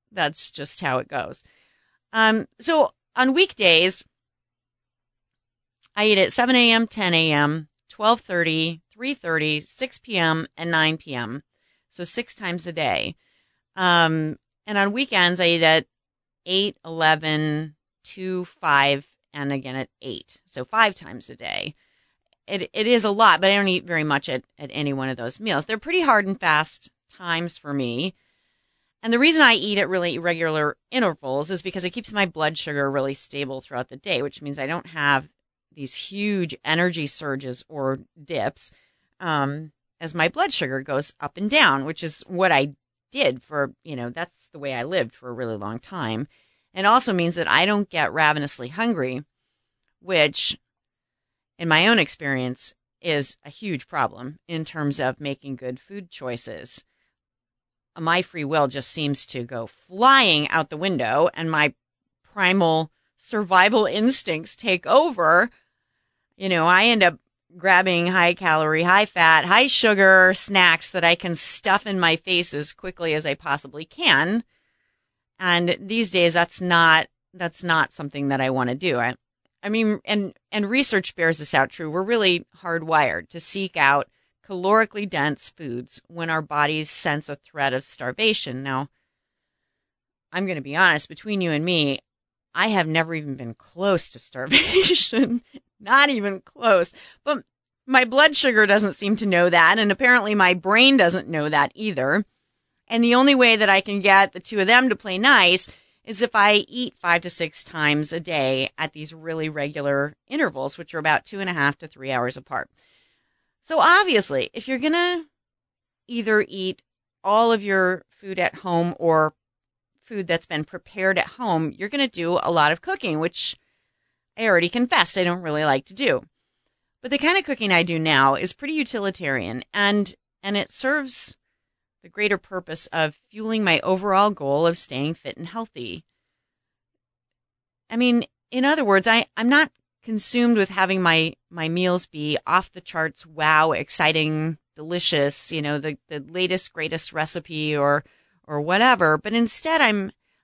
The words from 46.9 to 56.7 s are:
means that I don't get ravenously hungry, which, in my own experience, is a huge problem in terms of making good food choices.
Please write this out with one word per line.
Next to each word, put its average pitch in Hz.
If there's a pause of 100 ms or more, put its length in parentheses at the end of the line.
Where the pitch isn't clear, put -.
means 170
that 165
I 160
don't 208
get 143
ravenously 147
hungry, 151 (720)
which, 160 (1040)
in 170
my 165
own 226
experience, 135 (280)
is 147
a 147
huge 175
problem 127
in 160
terms 143
of 131
making 139
good 127
food 196
choices. 120 (1160)